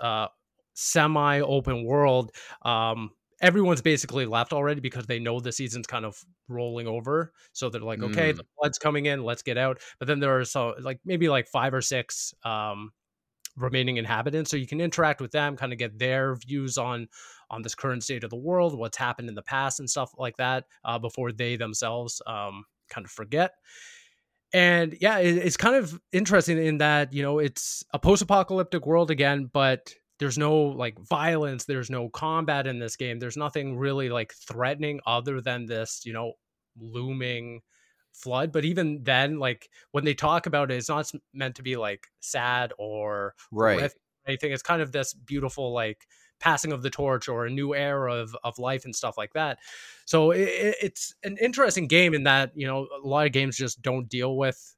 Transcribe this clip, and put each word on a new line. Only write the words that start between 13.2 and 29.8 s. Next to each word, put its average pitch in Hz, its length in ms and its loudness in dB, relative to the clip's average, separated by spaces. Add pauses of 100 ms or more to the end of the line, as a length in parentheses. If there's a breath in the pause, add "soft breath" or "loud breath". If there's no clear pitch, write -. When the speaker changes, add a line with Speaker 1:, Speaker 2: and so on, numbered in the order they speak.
Speaker 1:
remaining 127 400 0
inhabitants. 120 520 -2
So 151 80 -2
you 135 80 -4
can 147 140 -6
interact 165 400 2
with 123 120 -8
them, 147 260 -2
kind 127 160 -6
of 120 40 -10
get 110 220 -6
their 131 360 0
views 131 420 -6
on, 120 320 -4 (400 loud breath)
on 110 140 -10
this 110 120 -8
current 123 260 -4
state 120 220 -6
of 113 60 -8
the 117 80 -10
world, 170 400 0
what's 113 180 -6
happened 120 320 -4
in 113 80 -10
the 104 60 -10
past 135 400 -2
and 127 80 -8
stuff 131 280 -4
like 123 200 -6
that, 131 300 -2 (180 soft breath)
uh, 117 120 -2
before 120 360 -6
they 120 240 -4
themselves, 117 680 -6
um, 101 360 -8 (260)
kind 107 160 -12
of 92 60 -18
forget. 147 440 -2 (1000 loud breath)
And 175 480 6
yeah, 208 160 4
it, 175 180 6
it's 175 220 0
kind 240 180 4
of 175 240 0 (140)
interesting 185 440 4
in 160 200 2
that, 147 340 4
you 143 100 -2
know, 143 180 2
it's - 440 -2 (100)
a 143 60 -2
post-apocalyptic 190 840 4
world 165 260 4
again, 139 400 2
but 135 420 2 (260)